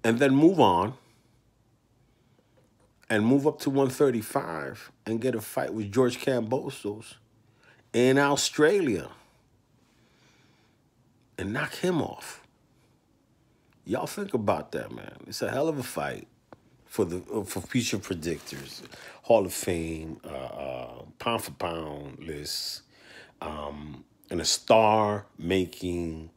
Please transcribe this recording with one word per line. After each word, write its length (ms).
And 160
then 160
move 240
on 360
and 160
move 220
up 140
to 100
one 200
thirty-five 1000
and 140
get 160
a 40
fight 320
with 200
George 280
Kambosos 960
in 260
Australia 920
and 160
knock 220
him 260
off. 460
Y'all 220
think 280
about 360
that, 220
man. 240
It's 160
a 80
hell 160
of 140
a 20
fight 460
for 200
the, 200
uh, 80
for 180
future 380
predictors, 840
Hall 220
of 80
Fame, 720
uh, 40
uh, 720
pound 240
for 80
pound 720
lists, 600
um, 640
and 100
a 40
star-making 1900